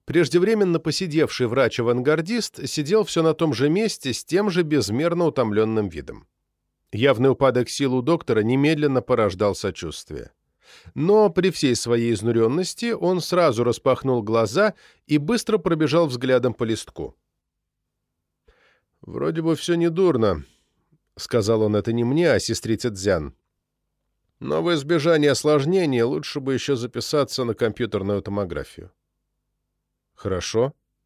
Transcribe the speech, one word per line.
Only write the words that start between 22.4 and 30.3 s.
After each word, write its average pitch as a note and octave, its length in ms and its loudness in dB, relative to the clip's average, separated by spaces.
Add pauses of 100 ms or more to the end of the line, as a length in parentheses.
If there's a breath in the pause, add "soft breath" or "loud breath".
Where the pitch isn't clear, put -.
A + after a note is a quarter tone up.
сестрице A2+ 500 -4
Цзян. F#2+ 440 -2 (1040)
«Но D3+ 220 -2
в E3+ 120 0
избежание D3+ 560 2
осложнений D3 720 2
лучше C#3+ 380 -4
бы C3 140 -2
ещё C3 220 -2
записаться B2 680 -4
на A#2 100 -2
компьютерную G2+ 680 -2
томографию». F2+ 680 -8 (1200)
«Хорошо», — A2 600 -2 (320)